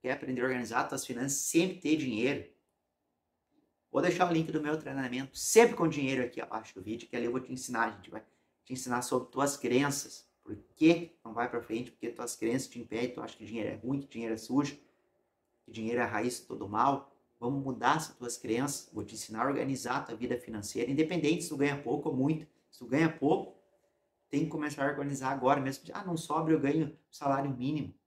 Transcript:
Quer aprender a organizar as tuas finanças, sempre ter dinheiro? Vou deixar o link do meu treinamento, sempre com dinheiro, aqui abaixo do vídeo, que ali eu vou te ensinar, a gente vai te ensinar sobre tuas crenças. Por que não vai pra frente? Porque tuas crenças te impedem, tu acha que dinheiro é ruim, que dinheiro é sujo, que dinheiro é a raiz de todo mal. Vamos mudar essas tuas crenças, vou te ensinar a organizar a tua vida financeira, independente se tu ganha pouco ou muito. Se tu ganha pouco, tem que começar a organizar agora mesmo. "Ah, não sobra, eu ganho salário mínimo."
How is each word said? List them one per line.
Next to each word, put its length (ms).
Quer 100
aprender 300
a 20
organizar 380
as 60
tuas 180
finanças, 320
sempre 400
ter 180
dinheiro? 560
Vou 100
deixar 260
o 40
link 180
do 100
meu 160
treinamento, 640
sempre 380
com 100
dinheiro, 380
aqui 160
abaixo 340
do 80
vídeo, 260
que 60
ali 120
eu 40
vou 100
te 120
ensinar, 320
a 80
gente 180
vai 140
te 80
ensinar 300
sobre 280
tuas 260
crenças. 720
Por 140
que 500
não 80
vai 160
pra 140
frente? 300
Porque 180
tuas 240
crenças 320
te 140
impedem, 340
tu 60
acha 160
que 100
dinheiro 240
é 60
ruim, 240
que 80
dinheiro 260
é 20
sujo, 400
que 60
dinheiro 300
é 20
a 40
raiz 340
de 60
todo 220
mal. 480
Vamos 240
mudar 360
essas 180
tuas 200
crenças, 560
vou 120
te 100
ensinar 300
a 20
organizar 520
a 40
tua 140
vida 200
financeira, 540
independente 540
se 60
tu 60
ganha 240
pouco 280
ou 80
muito. 320
Se 120
tu 60
ganha 220
pouco, 480
tem 140
que 80
começar 340
a 60
organizar 400
agora 300
mesmo. 240
"Ah, 100
não 120
sobra, 360
eu 60
ganho 400
salário 480
mínimo." 380